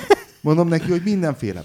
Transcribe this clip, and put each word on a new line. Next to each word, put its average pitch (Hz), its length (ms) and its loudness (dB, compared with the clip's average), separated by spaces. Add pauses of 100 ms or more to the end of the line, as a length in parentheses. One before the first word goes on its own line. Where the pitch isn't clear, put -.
(120)
<laughs> - 300 -2
mondom 170 260 2
neki, 165 220 0
hogy 170 140 0
mindenféle 143 600 -4